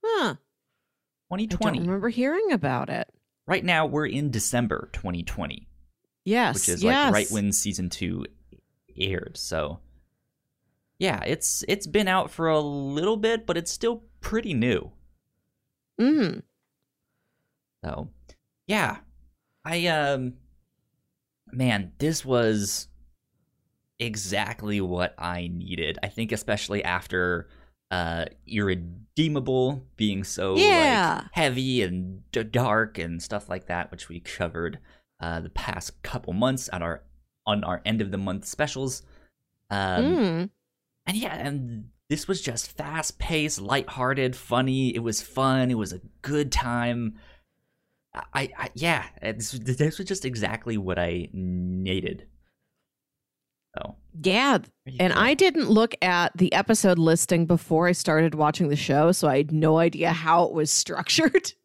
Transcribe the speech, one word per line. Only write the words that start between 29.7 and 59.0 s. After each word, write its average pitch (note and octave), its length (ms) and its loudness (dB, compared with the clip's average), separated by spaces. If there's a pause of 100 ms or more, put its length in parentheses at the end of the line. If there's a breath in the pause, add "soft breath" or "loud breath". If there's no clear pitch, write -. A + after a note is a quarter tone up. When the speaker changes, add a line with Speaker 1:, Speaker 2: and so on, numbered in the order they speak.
Speaker 2:
being G2+ 260 0
so, F#2+ 320 -2
Speaker 1:
Yeah. D4 680 4
Speaker 2:
like, - 80 -16
heavy C3 500 0
and F#2 500 -4
d-, A2+ 120 0
dark A2 560 0
and E2+ 240 -6
stuff - 260 -8
like F#2 160 -6
that, F2 240 -6
which - 180 -16
we E2+ 120 -12
covered, E2 580 -6 (420 soft breath)
uh, E2 200 -6
the E2+ 100 -10
past - 540 -8
couple - 300 -8
months B2+ 360 0
on E2+ 140 -6
our, E2+ 200 -4 (440)
on G#2 160 2
our F2 220 -4
end A2 160 0
of G2 100 -2
the G2 60 -4
month G2 280 -4
specials. C3+ 560 -4 (680 soft breath)
Um, G2 360 0
Speaker 1:
Mm. G3+ 440 2 (560)
Speaker 2:
and F#3+ 120 -4
yeah, F#3+ 180 -4
and C3 540 -6 (200)
this D3+ 180 -4
was F#3+ 140 -2
just - 340 -6
fast-paced, D3+ 840 -2
lighthearted, B2+ 760 0
funny. C3 600 0
It - 40 -2
was A#2 220 -4
fun. C3 480 2
It A#2+ 80 0
was F#2+ 160 -4
a F2+ 80 -12 (220)
good D3 280 0
time. A#2+ 680 -2 (1120 soft breath)
I, C#3 240 -2
I, - 160 -8
yeah, D3+ 320 0 (160)
this, G#2+ 300 -6
this C3 480 0
was F#3+ 80 -8
just F#3 180 -6
exactly A2+ 520 -4
what F#2 200 -2
I F2 360 -2
needed. F#2 960 -4 (1500)
So - 180 -12 (260)
Speaker 1:
Yeah, A3 360 4
Speaker 2:
there - 100 -2 (260)
you B2+ 60 -14
Speaker 1:
and F3+ 140 4
Speaker 2:
go. - 60 4
Speaker 1:
I A#3+ 140 6
didn't E4 360 4
look A3+ 340 6
at F3 320 2
the F3+ 160 4
episode F#3+ 480 4
listing E3 460 4
before E3 420 4
I F3+ 60 4
started D#3+ 420 2
watching D3+ 320 2
the C#3+ 80 2
show, D3 380 4